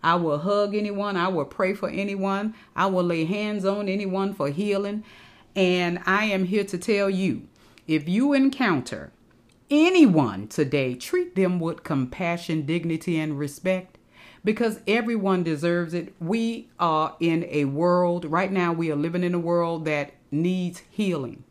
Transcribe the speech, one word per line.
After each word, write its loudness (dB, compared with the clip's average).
I 4
will 2
hug 0
anyone. -2
I 2
will 0
pray -2
for -6
anyone. -4
I 0
will 2
lay 0
hands -2
on 0
anyone -2
for -2
healing. -2
And 2
I 2
am 0
here 0
to -6
tell 0
you, -2
if 0
you 2
encounter 0
anyone 6
today, 0
treat -4
them 2
with -4
compassion, -2
dignity, -2
and -4
respect, -4
because 0
everyone 2
deserves 0
it. -6
We -2
are 0
in 2
a 0
world, 2
right 0
now 2
we -2
are 0
living 0
in 0
a 0
world 0
that -2
needs -2
healing -4